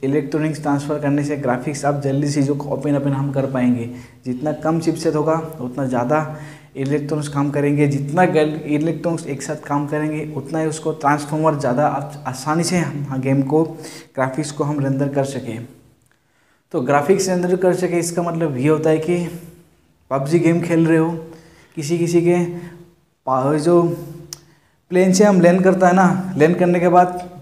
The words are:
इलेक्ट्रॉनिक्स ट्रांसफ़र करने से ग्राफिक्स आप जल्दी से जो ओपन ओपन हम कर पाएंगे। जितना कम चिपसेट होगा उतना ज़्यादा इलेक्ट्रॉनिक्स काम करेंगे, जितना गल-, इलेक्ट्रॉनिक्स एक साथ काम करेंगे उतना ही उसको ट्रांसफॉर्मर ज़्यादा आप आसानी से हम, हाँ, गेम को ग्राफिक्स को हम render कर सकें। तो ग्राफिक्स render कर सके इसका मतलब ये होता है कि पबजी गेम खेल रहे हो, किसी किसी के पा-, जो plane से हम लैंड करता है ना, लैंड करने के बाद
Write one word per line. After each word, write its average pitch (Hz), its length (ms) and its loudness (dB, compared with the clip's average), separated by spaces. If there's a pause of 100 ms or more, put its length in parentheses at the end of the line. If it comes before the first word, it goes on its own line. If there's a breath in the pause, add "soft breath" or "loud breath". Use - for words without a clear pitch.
इलेक्ट्रॉनिक्स 147 580 -2
ट्रांसफ़र 143 380 -2
करने 143 240 0
से 147 140 -2
ग्राफिक्स 127 480 -4
आप 143 180 0
जल्दी 139 260 0
से 147 140 0
जो 139 120 0
ओपन 143 420 -4
ओपन 139 140 -2
हम 139 220 -2
कर 135 180 0
पाएंगे। 123 380 0 (360 loud breath)
जितना 127 280 -4
कम 160 260 -2
चिपसेट 160 360 -2
होगा 151 200 0 (260)
उतना 127 240 -6
ज़्यादा 127 340 0 (580 loud breath)
इलेक्ट्रॉनिक्स 143 520 -2
काम 143 220 0
करेंगे, 147 360 2
जितना 143 380 2
गल-, 151 420 2
इलेक्ट्रॉनिक्स 160 600 -2
एक 143 160 -6
साथ 151 220 -8
काम 147 220 -2
करेंगे 151 400 -4 (100)
उतना 160 220 -6
ही 160 80 0
उसको 156 260 -4
ट्रांसफॉर्मर 147 680 0
ज़्यादा 139 280 2
आप - 400 -6
आसानी 156 360 -2
से 180 140 0
हम, 143 260 -2
हाँ, 135 180 -6
गेम 135 220 2
को 151 200 2 (520 loud breath)
ग्राफिक्स 135 360 -2
को 151 120 -4
हम 147 160 -2
render 135 300 0
कर 135 160 0
सकें। 117 400 -8 (1080)
तो 160 80 0
ग्राफिक्स 147 480 2
render 180 260 0
कर 180 200 2
सके 170 240 -2
इसका 170 240 -2
मतलब 165 340 -2
ये 135 120 0
होता 156 200 2
है 156 100 4
कि 175 180 -2 (960)
पबजी 143 280 0
गेम 170 220 2
खेल 165 260 2
रहे 160 100 4
हो, 160 140 2 (680 loud breath)
किसी 160 200 -2
किसी 170 240 2
के 175 220 4 (840 loud breath)
पा-, 131 300 2
जो 170 240 4 (1120 loud breath)
plane 180 220 4
से 190 100 6
हम 196 180 6
लैंड 180 220 6
करता 185 240 6
है 180 80 6
ना, - 420 2
लैंड 165 220 6
करने 175 200 4
के 175 100 4
बाद 180 320 4 (200)